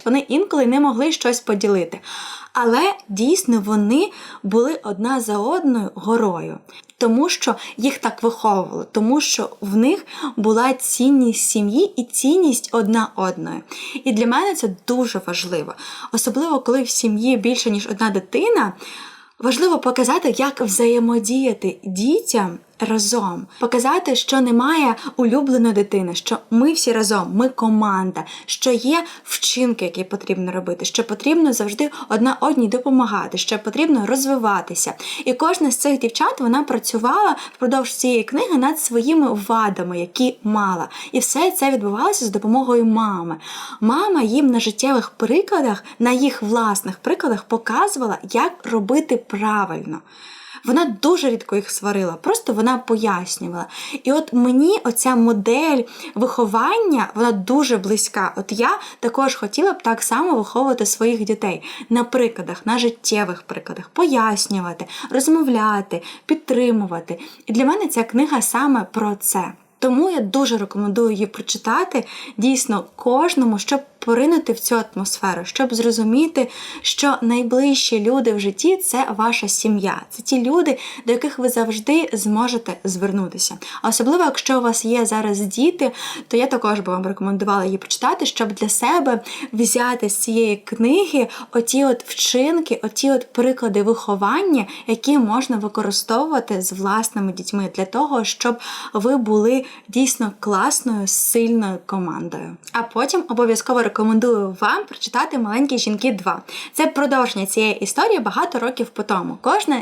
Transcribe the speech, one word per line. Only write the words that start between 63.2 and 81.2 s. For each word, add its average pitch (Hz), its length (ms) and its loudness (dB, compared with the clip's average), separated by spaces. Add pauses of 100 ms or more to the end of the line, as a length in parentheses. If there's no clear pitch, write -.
прикладах. - 520 -12
Пояснювати, 214 920 0 (240)
розмовляти, 233 920 2 (240)
підтримувати. 220 920 0 (260)
І 220 80 -6
для 247 120 4
мене 349 220 2
ця 233 160 -2
книга 254 380 0
саме 247 500 2
про 208 240 -2
це. 185 380 -4 (260)
Тому 262 300 2
я 320 100 0
дуже 226 380 0
рекомендую 202 540 0
її 202 160 -2
прочитати, 233 800 -4 (320)
дійсно, 226 480 0 (100)
кожному, 254 640 2
щоб 269 220 -2 (180)
поринути 277 540 2
в - 60 -4
цю 233 220 0 (140)
атмосферу, 185 500 -4
щоб 247 280 -2
зрозуміти, 233 760 2 (320)
що - 400 0
найближчі 240 800 2
люди 233 300 2
в 208 60 -2
житті — 202 440 0
це 254 240 0 (100)
ваша 226 300 0
сім'я, 196 640 0
це - 120 -16
ті 247 220 0
люди, 294 340 2 (300)
до 233 60 2
яких 262 260 -2